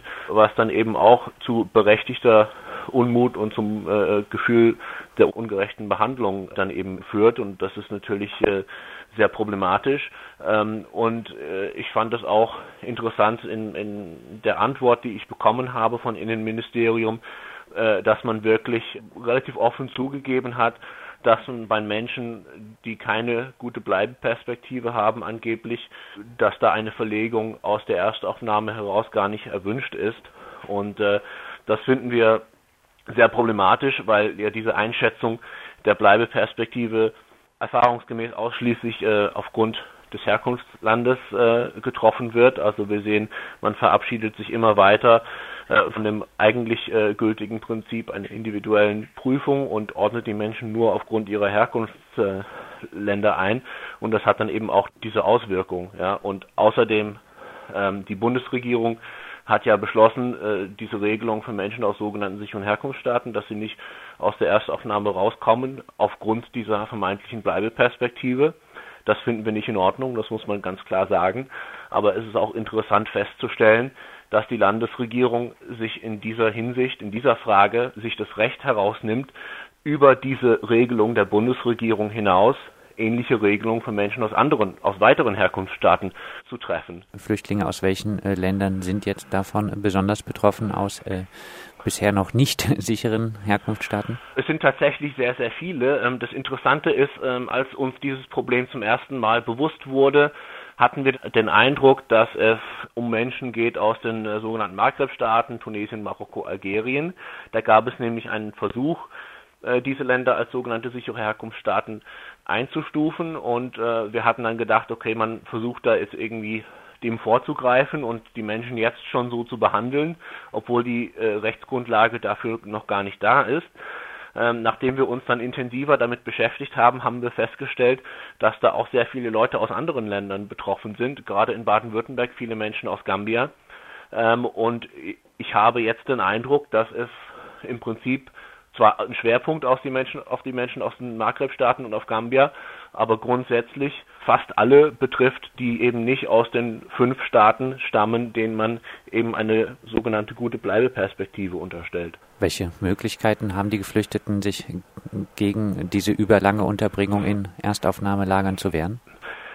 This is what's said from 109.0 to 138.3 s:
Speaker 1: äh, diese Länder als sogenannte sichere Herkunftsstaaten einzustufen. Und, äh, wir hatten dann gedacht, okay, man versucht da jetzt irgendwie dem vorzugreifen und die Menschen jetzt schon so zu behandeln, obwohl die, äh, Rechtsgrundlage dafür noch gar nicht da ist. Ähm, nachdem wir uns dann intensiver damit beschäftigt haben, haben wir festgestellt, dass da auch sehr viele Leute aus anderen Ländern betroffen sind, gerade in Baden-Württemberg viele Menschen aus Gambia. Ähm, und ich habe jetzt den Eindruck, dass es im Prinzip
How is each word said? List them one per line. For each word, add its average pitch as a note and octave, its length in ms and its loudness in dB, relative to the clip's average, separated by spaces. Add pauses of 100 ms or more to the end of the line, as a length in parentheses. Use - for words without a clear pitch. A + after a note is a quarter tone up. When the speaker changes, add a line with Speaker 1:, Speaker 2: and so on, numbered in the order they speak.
Speaker 1:
äh, B2 200 0
diese C3+ 220 -4
Länder B2+ 320 2
als A2+ 160 -2
sogenannte A#2+ 380 -4
sichere A#2+ 300 -10
Herkunftsstaaten A2 840 -4 (440)
einzustufen. D#3 880 -2
Und, A#2+ 420 -4
äh, A2+ 340 -2
wir A2+ 120 -2
hatten A#2 200 2
dann A2+ 140 -2
gedacht, A2 320 2
okay, A2+ 260 -4
man A2+ 340 -2
versucht B2 360 -6
da A2+ 100 4
jetzt G2 180 -2
irgendwie A2 500 -8 (400)
dem A2+ 160 -4
vorzugreifen C3 840 2
und A#2 200 -6 (120)
die A#2 60 -8
Menschen A2+ 360 -6
jetzt A2+ 340 -2
schon B2 180 -2
so A#2+ 140 -4
zu A#2+ 160 -10
behandeln, B2+ 560 0 (360)
obwohl A#2+ 320 0
die, A#2+ 320 -4
äh, G#2+ 200 0
Rechtsgrundlage A2+ 840 0
dafür A2+ 440 -4
noch G#2+ 240 -10
gar G2 160 -2
nicht G2 180 -10
da A#2+ 200 6
ist. C#3 260 -2 (680)
Ähm, A#2 260 0
nachdem B2+ 340 0
wir C3+ 120 2
uns B2 180 -6
dann A#2+ 140 0
intensiver B2+ 580 -2
damit A#2+ 260 -2
beschäftigt - 520 -4
haben, B2 280 4
haben A#2+ 180 -4
wir A#2+ 100 -4
festgestellt, B2+ 720 0 (380)
dass A2 220 2
da A#2 120 4
auch A#2 160 -2
sehr A#2 180 2
viele A#2+ 220 -6
Leute A2 300 2
aus A2 120 0
anderen B2 360 -4
Ländern G2+ 400 -6
betroffen G2+ 480 -6
sind, C3 300 -6
gerade G#2+ 280 2
in A2 120 -8
Baden-Württemberg A2+ 680 -2
viele A2+ 200 -8
Menschen G#2+ 320 -6
aus G2 160 -6
Gambia. A2 460 -2 (640)
Ähm, A#2 340 2
und A#2 420 -2 (500)
ich - 160 -8
habe A#2 280 4
jetzt A2+ 260 -2
den B2+ 120 0
Eindruck, A#2 520 0
dass A2 200 2
es A#2+ 180 -6 (540)
im A#2+ 160 -8
Prinzip B2+ 520 -4 (460)